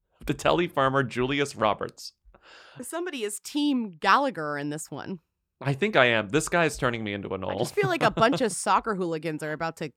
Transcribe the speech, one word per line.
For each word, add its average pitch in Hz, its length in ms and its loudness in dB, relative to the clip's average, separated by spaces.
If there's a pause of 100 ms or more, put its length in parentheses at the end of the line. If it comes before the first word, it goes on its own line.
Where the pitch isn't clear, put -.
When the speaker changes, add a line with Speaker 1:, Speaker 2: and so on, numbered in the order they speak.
(260)
Speaker 1:
The 147 80 -2
telly 151 340 2
farmer, 135 360 2
Julius 131 520 -2
Roberts. 95 580 -2 (680)
Speaker 2:
Somebody 302 420 -6
is 208 160 -6
Team 254 600 0
Gallagher 196 580 2
in 143 120 -4
this 151 220 -8
one. 156 280 -8 (420)
Speaker 1:
I 135 120 0
think 196 220 -2
I 131 100 8
am. 113 240 4
This 151 200 0
guy 175 160 4
is 147 100 -2
turning 120 280 -2
me 104 100 -4
into 101 160 -6
a 101 60 -4
Speaker 2:
I - 20 -2
Speaker 1:
knoll. 95 220 -4
Speaker 2:
just - 160 -4
feel 392 120 2
like 349 140 -2
a 240 100 4
bunch 247 300 2
Speaker 1:
<laughs> - 0 -
Speaker 2:
of 220 100 0
soccer 208 440 0
hooligans 160 480 -4
are 151 80 -4
about 160 260 -6
to 160 200 -6